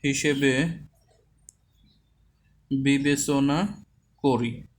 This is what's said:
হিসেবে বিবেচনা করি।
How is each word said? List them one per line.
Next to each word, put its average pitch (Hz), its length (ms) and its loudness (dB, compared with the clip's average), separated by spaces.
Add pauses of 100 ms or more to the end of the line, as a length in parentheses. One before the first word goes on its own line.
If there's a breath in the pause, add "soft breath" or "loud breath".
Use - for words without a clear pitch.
হিসেবে 139 480 2 (2250)
বিবেচনা 139 840 0 (680)
করি। 120 280 0 (280)